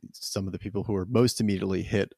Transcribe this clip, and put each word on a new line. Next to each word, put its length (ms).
some 340
of 60
the 60
people 260
who 80
were 140
most 340
immediately 420
hit, 360